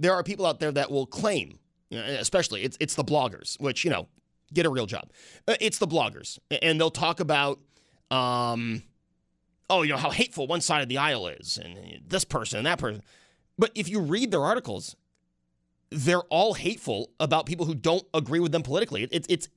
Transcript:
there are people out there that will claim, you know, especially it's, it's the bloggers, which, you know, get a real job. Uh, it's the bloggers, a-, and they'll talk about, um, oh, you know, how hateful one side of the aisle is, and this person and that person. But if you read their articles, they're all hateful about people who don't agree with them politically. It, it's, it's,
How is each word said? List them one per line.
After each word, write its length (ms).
there 140
are 80
people 240
out 140
there 120
that 180
will 160
claim, 520
you 80
know, 60
especially 580
it's, 180
it's 140
the 100
bloggers, 560
which, 240
you 60
know, 180
get 120
a 60
real 160
job. 240
Uh, 140
it's 180
the 100
bloggers, 500
a-, 140
and 160
they'll 100
talk 300
about, 380
um, 720
oh, 140
you 80
know, 80
how 120
hateful 360
one 140
side 220
of 60
the 100
aisle 280
is, 320
and 480
this 180
person 340
and 80
that 120
person. 240
But 160
if 140
you 120
read 300
their 140
articles, 520
they're 340
all 300
hateful 640
about 280
people 200
who 80
don't 380
agree 260
with 140
them 100
politically. 400
It, 100
it's, 160
it's, 280